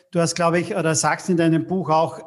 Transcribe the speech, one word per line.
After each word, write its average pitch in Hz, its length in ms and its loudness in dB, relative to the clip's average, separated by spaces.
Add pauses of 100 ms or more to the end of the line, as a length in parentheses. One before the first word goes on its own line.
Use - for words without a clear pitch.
(120)
Du 170 80 0
hast, 165 140 0
glaube 170 260 2
ich, 202 160 -4
oder 160 180 0
sagst 156 340 -2
in 180 80 2
deinem 160 300 2
Buch 175 240 -4
auch, 160 360 0